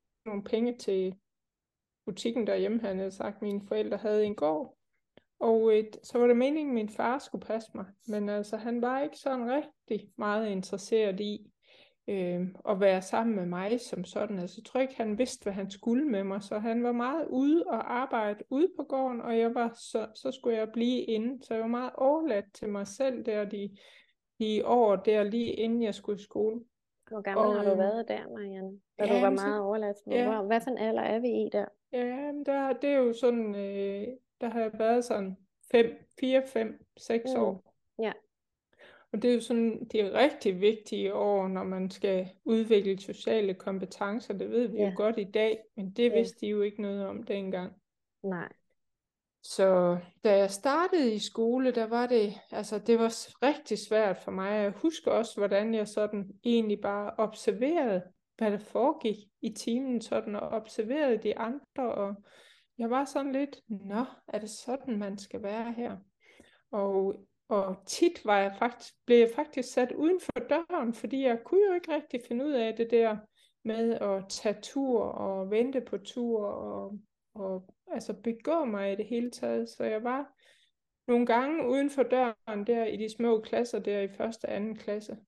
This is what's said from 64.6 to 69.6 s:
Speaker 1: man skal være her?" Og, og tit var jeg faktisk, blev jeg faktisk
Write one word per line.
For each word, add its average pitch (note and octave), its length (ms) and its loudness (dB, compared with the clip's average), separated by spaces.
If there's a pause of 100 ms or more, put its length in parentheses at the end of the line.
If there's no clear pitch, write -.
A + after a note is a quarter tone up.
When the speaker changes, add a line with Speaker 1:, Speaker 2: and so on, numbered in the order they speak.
Speaker 1:
man G3+ 200 -6
skal - 260 -12
være A3 300 -4
her?" A#3 240 -6 (760)
Og, G3 440 0 (340)
og F#3+ 260 0 (100)
tit - 400 0
var G#3 140 6
jeg G3 200 0
faktisk, - 340 -4 (120)
blev A#3+ 120 8
jeg A#3 180 10
faktisk C#4+ 380 -4